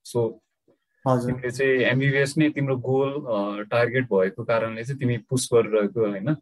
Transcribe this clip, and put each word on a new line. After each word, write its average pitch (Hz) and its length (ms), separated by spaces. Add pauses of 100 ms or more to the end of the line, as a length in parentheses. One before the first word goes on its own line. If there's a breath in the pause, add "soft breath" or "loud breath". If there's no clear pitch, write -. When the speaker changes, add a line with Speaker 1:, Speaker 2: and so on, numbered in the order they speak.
Speaker 1:
So 117 260 (760)
Speaker 2:
हजुर। 123 240
Speaker 1:
तिमीले 123 200
चाहिँ 135 220
एमबिबिएस 135 680
नै 151 100
तिम्रो 135 280
goal, 131 340
अ, 104 520
target 117 420
भएको 98 400
कारणले 113 400
चाहिँ 135 140
तिमी 120 180
push 127 380
गरिरहेको, 107 460
होइन? 104 420